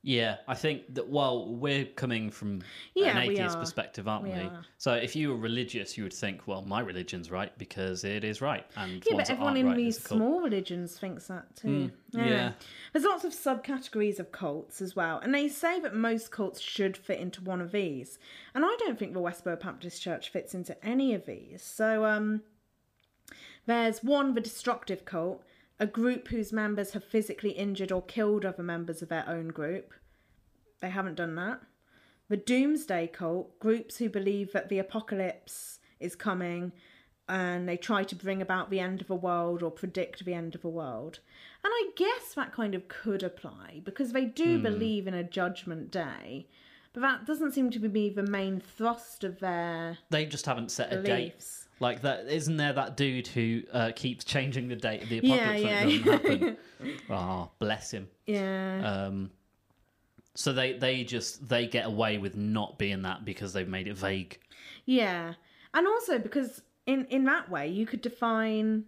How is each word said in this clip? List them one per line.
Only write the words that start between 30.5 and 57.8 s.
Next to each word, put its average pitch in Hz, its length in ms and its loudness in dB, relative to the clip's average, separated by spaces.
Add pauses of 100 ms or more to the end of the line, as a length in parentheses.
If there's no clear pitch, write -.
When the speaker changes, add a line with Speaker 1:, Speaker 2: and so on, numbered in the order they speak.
Speaker 2:
They 185 100 -4
haven't 185 260 -2
done 165 200 -2
that. 208 240 -4 (680)
The 208 80 2
doomsday 247 720 4
cult, 170 500 -4
groups 220 400 2
who 226 100 2
believe 196 440 0
that - 160 0
the 196 100 2
apocalypse - 1040 -4 (200)
is 175 160 -6
coming 180 560 -2 (560)
and 180 400 0
they 175 80 0
try 196 280 2
to 190 120 -6
bring 190 260 -2
about 185 280 0
the 190 100 2
end 185 200 -2
of - 60 -8
the 190 100 -2
world 175 460 2
or 165 80 0
predict 185 540 -4
the 175 100 -2
end 165 200 -4
of - 80 -12
the 175 60 -4
world. 156 520 -6 (440)
And 415 100 2
I 415 220 0
guess 453 380 0
that - 180 -4
kind 214 220 -2
of 185 140 -6
could 196 340 -4
apply - 600 -10
because 233 280 -2
they 262 120 2
do 330 340 4
Speaker 1:
Hmm. 220 40 2
Speaker 2:
believe 214 440 2
in 185 80 -2
a 175 100 -2
judgment 175 680 -4
day, 139 580 -6 (440)
but 240 80 -8
that 254 260 2
doesn't 302 260 0
seem 262 180 4
to 240 80 -2
be 208 300 4
the 196 160 0
main 190 360 0
thrust - 640 -4
of 185 160 -4
their 170 580 -2 (120)
Speaker 1:
They 156 160 2
just 147 200 -6
haven't 117 240 -2
set - 220 -2
a 95 100 0
date. - 20 -4 (280)
Speaker 2:
beliefs. - 260 -16 (220)
Speaker 1:
Like 123 220 0
that, 120 260 0
isn't 156 300 2
there 147 160 4
that 135 220 0
dude 131 320 2
who, 113 340 2 (100)
uh, 117 240 4
keeps 123 280 -4
changing 131 440 0
the 120 80 -4
date 107 260 -2
of 110 60 -8
the 113 120 2
Speaker 2:
Yeah, 262 140 8
Speaker 1:
apocalypse 214 300 4
Speaker 2:
yeah. 208 200 4
Speaker 1:
when 294 100 8
it - 100 2
doesn't - 360 6
happen? - 160 2 (260)
Speaker 2:
<laughs> - 280 -8
Speaker 1:
Oh, 90 480 -2
bless 107 320 -2